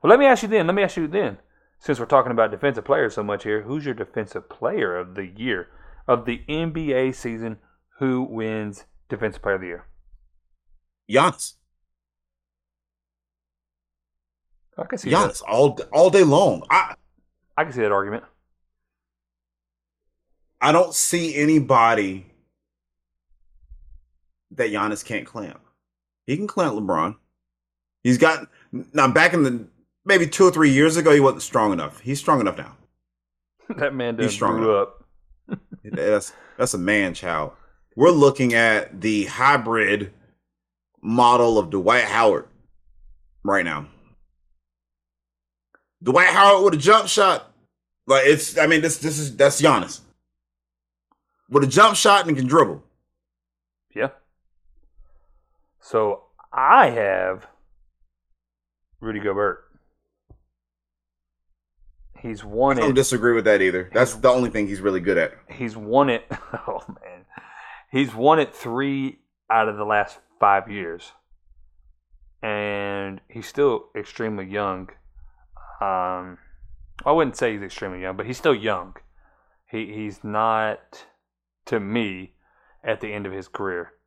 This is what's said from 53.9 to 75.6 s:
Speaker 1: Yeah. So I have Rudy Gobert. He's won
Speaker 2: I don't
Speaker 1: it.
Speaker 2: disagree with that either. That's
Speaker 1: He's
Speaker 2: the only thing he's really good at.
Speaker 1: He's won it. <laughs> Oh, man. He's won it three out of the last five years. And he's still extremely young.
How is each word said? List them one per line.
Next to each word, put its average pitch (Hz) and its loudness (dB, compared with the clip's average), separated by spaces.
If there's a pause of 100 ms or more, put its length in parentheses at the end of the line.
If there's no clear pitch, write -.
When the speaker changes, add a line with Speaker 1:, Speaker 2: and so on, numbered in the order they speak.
Speaker 1:
Yeah. 123 -4 (1700)
So 107 -4 (280)
I 151 4
have 95 -4 (1500)
Rudy 110 -8
Gobert. 98 -4 (2500)
He's 110 -12
won 123 0
Speaker 2:
I - 0
don't 143 2
Speaker 1:
it. 127 0
Speaker 2:
disagree 120 2
with 110 0
that 104 4
either. 92 0
That's 123 2
Speaker 1:
He's 107 -14
Speaker 2:
the 127 6
only 127 2
thing 104 -4
he's 98 -8
really 95 -2
good 87 0
at. 80 -2 (160)
Speaker 1:
He's 113 -10
won 117 0
it. 113 -4
<laughs> - -14
Oh, 101 -10
man. 92 -20 (640)
He's 131 -2
won 143 2
it 143 -2
three 135 -6 (320)
out 110 2
of 104 -6
the 104 -6
last 104 -2 (220)
five 98 2
years. 87 -12 (1300)
And 101 -8
he's 110 -16
still 131 -2
extremely 104 -10
young. 95 -8 (920)